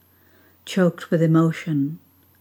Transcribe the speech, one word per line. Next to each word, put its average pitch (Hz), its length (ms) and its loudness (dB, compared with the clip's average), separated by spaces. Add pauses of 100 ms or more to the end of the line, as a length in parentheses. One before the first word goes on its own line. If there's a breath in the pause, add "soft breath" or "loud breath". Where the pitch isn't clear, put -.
(640 soft breath)
Choked - 460 -2
with 165 120 0
emotion, 160 760 0 (420)